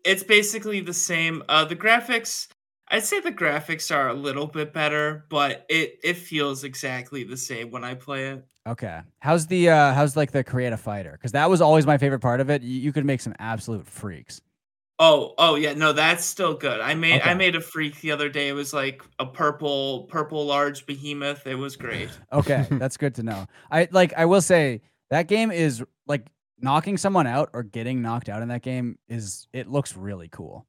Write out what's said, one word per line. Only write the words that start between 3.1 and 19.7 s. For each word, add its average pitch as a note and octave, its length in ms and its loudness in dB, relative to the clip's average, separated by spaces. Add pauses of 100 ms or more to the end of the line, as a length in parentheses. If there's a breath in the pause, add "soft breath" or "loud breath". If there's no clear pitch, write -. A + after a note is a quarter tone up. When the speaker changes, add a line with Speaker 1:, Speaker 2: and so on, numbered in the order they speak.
Speaker 1:
the F#4+ 100 -4
graphics D#3 640 -2
are C#3 140 2
a A#2 60 -2
little C#3+ 340 -4
bit D3+ 240 -6
better, D3+ 580 -2
but C#3+ 380 0
it, D#3+ 340 -2
it F3 140 0
feels C#3+ 480 -4
exactly C3 580 -8
the A#2 140 -12
same A#2+ 340 -10
when A#2+ 140 -12
I B2+ 100 -10
play C3+ 360 -8
it. C3 140 -14 (240)
Speaker 2:
Okay. G2+ 300 -8 (220)
How's D#3+ 260 2
the, F3 240 4
uh, C#3+ 240 6
how's, C#3+ 220 2
like, D3 160 0
the C3+ 100 0
create B2 300 -2
a A2 40 -4
fighter? G2+ 460 -10
'Cause A#2+ 80 -4
that D3 180 4
was F3+ 120 6
always D#3 260 8
my D3 120 6
favorite C3+ 200 2
part B2 220 2
of C3+ 100 0
it. C#3+ 120 2
Y-, A#2+ 60 -12
you C3 240 -2
could C#3+ 120 0
make C#3 160 0
some A2+ 180 -8
absolute A2 480 -6
freaks. - 540 -14 (600)
Speaker 1:
Oh, D3+ 360 6
oh, D#3+ 160 6
yeah, D3+ 180 0
no, D3+ 220 2
that's E3 320 2
still E3+ 280 -2
good. A#2+ 260 -4
I C3+ 140 -2
made, E3 280 2
I E3+ 80 4
Speaker 2:
Okay. F3 40 2
Speaker 1:
made F3+ 220 2
a D#3+ 60 -2
freak D3+ 400 -8
the D#3 100 -2
other D3 160 -2
day. C#3+ 200 -4
It C#3 40 -4
was, C#3+ 220 -6
like, C3+ 280 -4 (160)
a E3+ 60 -4
purple, C#3 840 -2